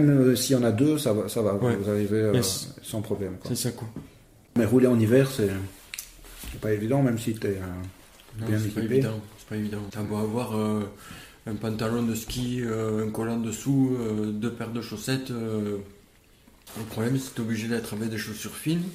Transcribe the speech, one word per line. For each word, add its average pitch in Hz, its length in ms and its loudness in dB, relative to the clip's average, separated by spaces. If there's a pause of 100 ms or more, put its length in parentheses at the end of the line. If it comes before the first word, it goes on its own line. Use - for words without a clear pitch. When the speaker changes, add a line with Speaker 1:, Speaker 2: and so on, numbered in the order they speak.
Speaker 1:
même, 147 100 8
euh, 127 240 8
s'il 131 220 2
y - 20 2
en 120 60 4
a 113 80 6
deux, 147 260 4
ça 120 140 2
va, 104 160 2
ça 117 120 -2
va, 101 140 4
Speaker 2:
Ouais. 117 220 2
Speaker 1:
vous 101 120 -2
arrivez, 104 320 2
euh, 107 140 4
Speaker 2:
Yes. - 480 0
Speaker 1:
sans 110 180 -6
problème, 98 400 -4
quoi. - 80 -10
Speaker 2:
C'est 123 140 -2
ça, 120 80 -2
quoi. 113 160 -10 (720)
Speaker 1:
Mais 117 80 6
rouler 123 240 6
en 120 100 6
hiver, 127 320 6
c'est, 104 180 0 (1000)
c'est - 100 -10
pas 107 120 -2
évident, 113 300 2
même 117 180 4
si 113 140 -2
t'es, 107 160 -4
euh, 92 880 -10
Speaker 2:
Non, 113 80 -4
Speaker 1:
bien 107 100 2
Speaker 2:
c'est 107 160 -2
pas 107 60 -2
Speaker 1:
équipé. 113 160 0
Speaker 2:
évident, 110 240 2 (180)
c'est - 100 -20
pas 107 60 -8
évident. 104 240 -4 (140)
T'as 110 100 -6
beau 101 140 -4
avoir, 110 420 -2
euh, 107 220 0 (680)
un 107 60 -4
pantalon 113 480 -2
de 113 140 0
ski, 123 460 -4
euh, 110 440 -2
un 107 40 -4
collant 113 280 -2
dessous, 127 600 2
euh, 107 320 -2
deux 107 180 -2
paires 113 220 -6
de 117 100 -4
chaussettes, 127 480 -4
euh, 107 460 -2 (1000)
le 110 140 -8
problème, 120 280 0
c'est - 120 -6
que - 60 -16
t'es 120 60 -2
obligé 110 260 -2
d'être 113 260 -2
avec 110 160 -4
des 110 80 -4
chaussures 104 380 -8
fines. 170 260 0 (120)